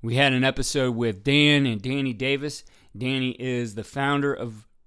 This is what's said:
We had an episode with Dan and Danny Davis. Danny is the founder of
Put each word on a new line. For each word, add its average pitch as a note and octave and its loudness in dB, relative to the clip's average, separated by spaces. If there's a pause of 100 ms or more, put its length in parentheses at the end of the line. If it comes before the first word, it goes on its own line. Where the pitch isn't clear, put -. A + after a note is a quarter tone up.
We A2+ -2
had C#3 4
an B2+ 2
episode C3 0
with A2+ -2
Dan C#3+ 4
and A2 -2
Danny C3 -4
Davis. C#3 -4 (340)
Danny B2+ -2
is A#2+ -4
the G#2+ -8
founder C#3+ 0
of A2 -10 (200)